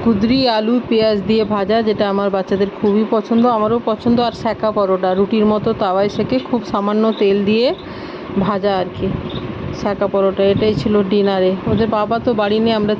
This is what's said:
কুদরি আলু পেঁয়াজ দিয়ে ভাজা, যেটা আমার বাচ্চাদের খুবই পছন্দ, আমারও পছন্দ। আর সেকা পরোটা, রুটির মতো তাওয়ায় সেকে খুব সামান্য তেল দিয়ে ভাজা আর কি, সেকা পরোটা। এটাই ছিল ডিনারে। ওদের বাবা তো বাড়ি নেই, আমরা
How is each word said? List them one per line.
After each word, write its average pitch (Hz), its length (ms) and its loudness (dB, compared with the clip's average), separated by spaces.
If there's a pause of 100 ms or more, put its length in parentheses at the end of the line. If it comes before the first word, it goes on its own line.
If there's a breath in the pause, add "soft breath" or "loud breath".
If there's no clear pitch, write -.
কুদরি 233 460 2
আলু 226 300 2 (100)
পেঁয়াজ 220 320 2
দিয়ে 220 220 2
ভাজা, 208 380 0
যেটা 208 280 0
আমার 196 200 0
বাচ্চাদের 196 380 0 (140)
খুবই 214 280 2
পছন্দ, 226 360 2
আমারও 226 400 2
পছন্দ। 233 340 0
আর 233 120 0
সেকা 214 400 -2
পরোটা, 185 420 0
রুটির 202 320 2
মতো 214 280 2
তাওয়ায় 196 360 0
সেকে 226 300 -2
খুব 233 260 -4
সামান্য 214 540 0
তেল 202 260 2
দিয়ে 233 300 2 (640 loud breath)
ভাজা 196 380 0
আর 180 80 -2
কি, 185 220 -6 (680)
সেকা 202 340 -2
পরোটা। 196 360 0
এটাই 196 300 2
ছিল 208 300 0
ডিনারে। 190 520 2 (120)
ওদের 220 200 2
বাবা 214 320 0
তো 240 140 0
বাড়ি 214 260 0
নেই, 226 140 2
আমরা 214 260 0